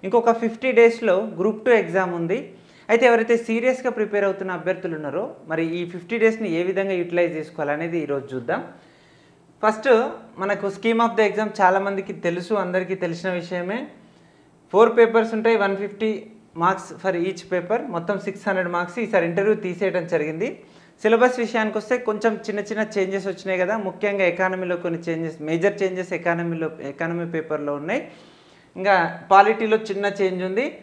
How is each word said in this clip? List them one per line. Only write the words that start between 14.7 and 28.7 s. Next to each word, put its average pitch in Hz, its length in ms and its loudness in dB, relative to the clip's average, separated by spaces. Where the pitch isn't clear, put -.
ఫోర్ 226 240 6
పేపర్స్ 226 420 4
ఉంటాయి, 220 260 4
వన్ 196 180 0
ఫిఫ్టీ 214 280 -4
marks 185 240 0
for 185 100 2
each 185 240 -10
paper, 180 280 0
మొత్తం 196 200 -2
సిక్స్ 202 220 -8
హండ్రెడ్ 185 280 -2
మార్క్స్ 175 280 -4
ఈసారి 185 280 2
ఇంటర్వ్యూ 202 240 2
తీసేయడం 175 360 -2
జరిగింది. 160 340 -2
సిలబస్ 233 380 4
విషయానికి 220 380 -2
వస్తే 247 160 -2
కొంచెం 214 260 0
చిన్న 208 240 -4
చిన్న 220 120 -4
చేంజెస్ 190 340 -2
వచ్చినాయి 185 300 -4
కదా, 185 160 0
ముఖ్యంగా 196 460 -2
ఎకానమీలో 185 500 -2
కొన్ని 170 240 -4
చేంజెస్, 165 320 -4
మేజర్ 190 320 0
చేంజెస్ 185 360 -4
ఎకానమీలో, 170 500 -2
ఎకానమీ 170 360 -4
పేపర్లో 151 440 -4
ఉన్నాయి. 196 220 -4